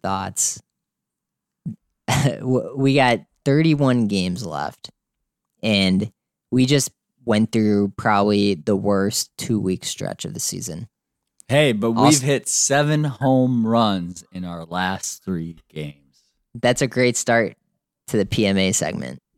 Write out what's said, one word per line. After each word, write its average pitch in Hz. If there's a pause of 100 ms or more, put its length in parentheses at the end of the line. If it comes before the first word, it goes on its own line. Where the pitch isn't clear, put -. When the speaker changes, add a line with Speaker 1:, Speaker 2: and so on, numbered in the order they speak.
Speaker 1:
thoughts. 95 (1500)
<laughs> 135
W-, -
we 135
got 123 (260)
thirty-one 143
games 95
left, 73 (720)
and 98 (380)
we 127
just 135 (340)
went 110
through 104
probably 101
the 98
worst 101
two-week 98
stretch -
of -
the -
season. 92 (600)
Speaker 2:
Hey, 139
but 110
Speaker 1:
I'll 117
Speaker 2:
we've 151
Speaker 1:
s- 135
Speaker 2:
hit 135
seven 147
home 131
runs 98
in 90
our 85
last 92
three 82 (120)
games. 73 (580)
Speaker 1:
That's 123
a 135
great 123
start 117 (500)
to 117
the 101
P 107
M 98
A 95
segment. 76 (160)